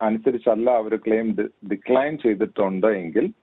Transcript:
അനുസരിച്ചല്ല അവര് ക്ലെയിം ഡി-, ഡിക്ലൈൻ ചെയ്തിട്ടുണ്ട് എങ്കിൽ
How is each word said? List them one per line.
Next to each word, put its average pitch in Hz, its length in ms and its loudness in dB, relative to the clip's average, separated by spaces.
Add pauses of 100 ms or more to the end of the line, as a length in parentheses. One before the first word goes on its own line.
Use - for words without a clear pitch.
അനുസരിച്ചല്ല 113 680 0
അവര് 110 380 0
ക്ലെയിം 110 280 0
ഡി-, 104 360 -6
ഡിക്ലൈൻ 131 460 0
ചെയ്തിട്ടുണ്ട് 98 720 0
എങ്കിൽ 104 560 -2